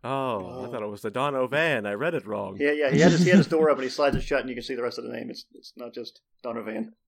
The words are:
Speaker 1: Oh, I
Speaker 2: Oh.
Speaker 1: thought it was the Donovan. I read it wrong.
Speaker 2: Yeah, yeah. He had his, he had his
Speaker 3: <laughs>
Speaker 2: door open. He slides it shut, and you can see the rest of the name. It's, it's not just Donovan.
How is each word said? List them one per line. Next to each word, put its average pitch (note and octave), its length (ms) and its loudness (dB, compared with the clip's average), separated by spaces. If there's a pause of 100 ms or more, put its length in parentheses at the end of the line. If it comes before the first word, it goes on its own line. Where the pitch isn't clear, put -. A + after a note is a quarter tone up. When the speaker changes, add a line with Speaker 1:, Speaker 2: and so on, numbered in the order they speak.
Speaker 1:
Oh, B2 60 -8
I B2+ 560 -4
Speaker 2:
Oh. - 60 -10
Speaker 1:
thought A#2 100 -8
it G#2+ 80 -6
was G#2 140 -10
the A2 80 -4
Donovan. C3 720 0
I G2+ 80 -2
read D#3 220 -2
it G2+ 100 -4
wrong. G#2 340 -6
Speaker 2:
Yeah, D3 120 2
yeah. D3 180 2
He D3 120 6
had F3 100 8
his, E3 120 4
he F3 60 4
had F#3 80 8
his E3 100 8
Speaker 3:
<laughs> - 0 -
Speaker 2:
door D#3 220 4
open. C3 140 2
He B2+ 80 -4
slides C#3+ 240 2
it - 60 0
shut, C#3 200 -2
and B2+ 80 -8
you A#2+ 60 -8
can A#2+ 80 -8
see C3+ 100 -8
the A#2 80 -4
rest A#2+ 160 -4
of A#2+ 60 -10
the A#2+ 80 -10
name. A#2 180 -8
It's, - 240 -14
it's - 240 -20
not A#2+ 160 -14
just - 280 -14 (200)
Donovan. A2 520 -6 (140)